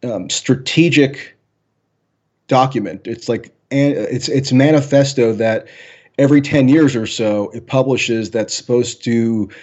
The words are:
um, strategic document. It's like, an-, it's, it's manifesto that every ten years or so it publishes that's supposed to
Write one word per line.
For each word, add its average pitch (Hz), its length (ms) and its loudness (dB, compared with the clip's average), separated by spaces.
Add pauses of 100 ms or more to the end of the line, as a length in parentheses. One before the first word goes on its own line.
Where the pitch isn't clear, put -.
um, 107 260 -8
strategic 143 1040 0 (1120)
document. 123 600 0
It's 117 220 -10
like, 113 180 -4 (240)
an-, 139 240 2
it's, 123 340 -6
it's 135 220 -2
manifesto 139 840 2
that 110 340 -2 (500)
every 143 240 4
ten 139 260 2
years 143 280 4
or 110 120 -4
so 104 440 -2
it 117 160 -14
publishes 123 640 -2
that's 110 240 -4
supposed 120 520 -4
to 113 440 0 (140)